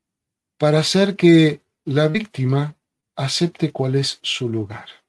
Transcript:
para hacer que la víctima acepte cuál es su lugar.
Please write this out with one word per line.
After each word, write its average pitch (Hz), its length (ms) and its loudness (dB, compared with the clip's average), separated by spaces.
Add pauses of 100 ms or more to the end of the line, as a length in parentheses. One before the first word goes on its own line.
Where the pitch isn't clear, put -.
(580)
para 151 220 2
hacer 196 360 0
que 160 460 4 (240)
la 151 220 0
víctima 143 680 -4 (400)
acepte 156 560 -4
cuál 131 240 -4
es 139 260 -4
su - 280 -6
lugar. 107 380 -8 (220)